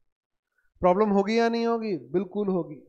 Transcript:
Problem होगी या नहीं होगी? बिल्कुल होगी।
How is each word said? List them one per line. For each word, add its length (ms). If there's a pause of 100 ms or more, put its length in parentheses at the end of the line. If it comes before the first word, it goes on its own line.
(800)
Problem 300
होगी 280
या 100
नहीं 180
होगी? 300 (160)
बिल्कुल 360
होगी। 280 (120)